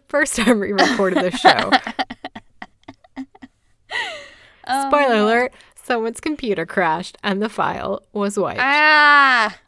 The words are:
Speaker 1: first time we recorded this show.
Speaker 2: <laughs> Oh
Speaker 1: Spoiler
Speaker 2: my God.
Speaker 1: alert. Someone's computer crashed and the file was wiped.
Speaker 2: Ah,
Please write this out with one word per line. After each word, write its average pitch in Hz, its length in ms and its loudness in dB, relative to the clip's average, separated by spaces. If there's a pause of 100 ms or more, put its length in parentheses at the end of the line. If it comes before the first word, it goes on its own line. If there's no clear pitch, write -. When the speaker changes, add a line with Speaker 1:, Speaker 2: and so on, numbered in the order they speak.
Speaker 1:
first 302 260 0
time 226 240 2
we 196 120 -4
recorded 214 520 0
this 180 160 -4
show. - 360 4
Speaker 2:
<laughs> - 60 0 (2750)
Oh 254 220 -2
Speaker 1:
Spoiler 277 220 2
Speaker 2:
my 233 60 2
God. 214 80 2
Speaker 1:
alert. 233 300 0 (300)
Someone's 233 380 -4
computer 220 440 -4
crashed 170 580 -4
and 196 180 -2
the 214 80 -4
file 175 520 -6 (120)
was 202 260 -4
wiped. 175 240 -2
Speaker 2:
Ah, 285 960 4 (100)